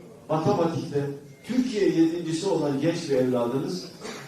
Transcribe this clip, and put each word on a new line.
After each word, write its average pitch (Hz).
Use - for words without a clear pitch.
matematikte 156
Türkiye 208
yedincisi 165
olan 147
genç 165
bir 135
evladınız 127